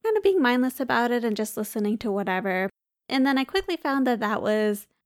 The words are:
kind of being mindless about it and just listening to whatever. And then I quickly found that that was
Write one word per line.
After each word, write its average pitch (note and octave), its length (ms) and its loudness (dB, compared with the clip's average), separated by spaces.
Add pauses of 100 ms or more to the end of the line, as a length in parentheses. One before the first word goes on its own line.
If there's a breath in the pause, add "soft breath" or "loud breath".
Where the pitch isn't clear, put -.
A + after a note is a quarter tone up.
kind A4 120 2
of G#4 60 2
being F#4+ 180 4
mindless B3 400 2
about A#3+ 300 0
it A#3+ 140 0
and A3 120 0
just G#3+ 220 -4
listening G#3+ 420 -2
to A3 120 -4
whatever. F#3+ 580 -2 (400)
And C4 160 2
then C4+ 140 2
I C4 60 -2
quickly F#4+ 320 -4
found C#4 280 0
that B3 140 0
that G#3+ 240 -2
was G#3+ 420 0 (200)